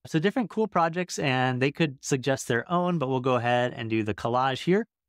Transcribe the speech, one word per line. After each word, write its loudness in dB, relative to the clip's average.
So 0
different 0
cool -2
projects, 0
and 0
they 2
could -2
suggest -2
their 0
own, 0
but -2
we'll 0
go 2
ahead 2
and -8
do 2
the -2
collage 0
here. 2